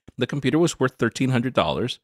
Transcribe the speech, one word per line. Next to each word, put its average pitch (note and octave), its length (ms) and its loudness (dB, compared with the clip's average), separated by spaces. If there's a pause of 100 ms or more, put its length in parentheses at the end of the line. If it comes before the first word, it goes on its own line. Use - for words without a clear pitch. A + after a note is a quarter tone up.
(160)
the B2 100 0
computer C#3 320 -2
was E3+ 220 0
worth B2+ 180 0
thirteen B2+ 320 0
hundred B2+ 240 0
dollars? F2 500 -2